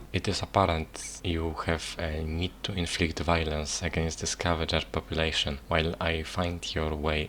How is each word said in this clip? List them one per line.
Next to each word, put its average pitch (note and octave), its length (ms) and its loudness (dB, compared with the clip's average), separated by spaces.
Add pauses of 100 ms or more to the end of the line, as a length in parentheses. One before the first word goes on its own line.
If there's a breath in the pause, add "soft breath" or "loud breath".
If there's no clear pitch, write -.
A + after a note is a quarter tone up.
(120)
it F#2 140 0
is F#2+ 160 0
apparent - 800 2
you E2 320 0 (120)
have - 320 0
a D#2+ 260 -2
need E2 280 0 (100)
to - 100 -4
inflict E2+ 480 0
violence D#2 600 2
against E2 380 0
the E2 60 -2
scavenger E2 540 2 (100)
population. D#2 680 0 (100)
While E2 320 2
I E2 220 0
find F2 360 -2 (160)
your D#2 200 0
way D2+ 340 0